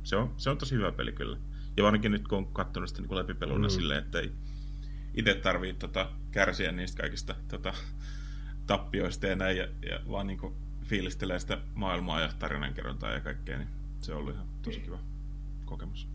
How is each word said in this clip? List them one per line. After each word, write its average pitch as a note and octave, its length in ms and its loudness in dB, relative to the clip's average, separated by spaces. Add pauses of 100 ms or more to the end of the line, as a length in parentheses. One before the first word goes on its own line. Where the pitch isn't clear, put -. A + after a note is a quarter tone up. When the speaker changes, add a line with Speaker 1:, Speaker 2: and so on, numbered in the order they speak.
Speaker 1:
se - 120 2
on, B2 220 4
se - 120 0
on C3+ 80 2
tosi C3+ 180 0
hyvä G2 160 4
peli A1+ 200 -2
kyllä. A#1 260 -4 (400)
Ja G2+ 60 8
varsinkin G#2 280 8
nyt, G#2 160 2
kun G#2 100 4
on F#2+ 100 2
kattonut F#2 420 -2
sitä, - 120 -4
niinku, F#2+ 140 -2
läpipeluna F2+ 520 2
Speaker 2:
Mm. G2 40 6
Speaker 1:
silleen, D2+ 320 2
että - 160 0
ei - 120 0 (840)
ite G#2+ 220 6
tarvii, F#2 380 2
tota, F#2 360 0 (220)
kärsiä F#2 400 4
niistä F2+ 300 -2
kaikista, F2 340 -2 (120)
tota, F#2+ 260 -2 (960)
tappioista G2 600 2
ja F#2+ 80 4
näin, F#2+ 220 2
ja, F#2 100 0 (220)
ja F2 100 -2 (120)
vaan, G2 160 -2
niinku, - 260 -4 (300)
fiilistelee F#2 560 0
sitä F#2+ 180 -2 (180)
maailmaa F2+ 460 2
ja D#2 80 4 (100)
tarinankerrontaa C2+ 720 -2
ja A#1+ 100 0
kaikkea, - 360 -4
niin - 120 -4 (320)
se D2+ 120 -4
on D2+ 60 -2
ollut C#2+ 140 -2
ihan - 120 -4 (160)
tosi - 180 -4
kiva E2+ 200 -6 (680)
kokemus. - 500 -6